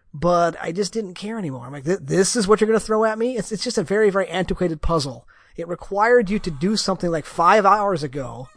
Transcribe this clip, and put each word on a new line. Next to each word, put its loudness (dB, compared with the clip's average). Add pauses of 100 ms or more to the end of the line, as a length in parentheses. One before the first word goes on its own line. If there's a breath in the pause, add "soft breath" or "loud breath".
(140)
but 2
I -6
just -4
didn't -6
care -10
anymore. -8
I'm -12
like, -14
"Th-, -2
this 0
is 0
what 4
you're 4
gonna 4
throw 0
at 0
me?" -2
It's, -6
it's -6
just -4
a 0
very, 2
very 0
antiquated -2
puzzle. -2 (280 soft breath)
It -10
required 2
you 0
to -4
do 0
something, -2
like, -4
five 4
hours 2
ago -10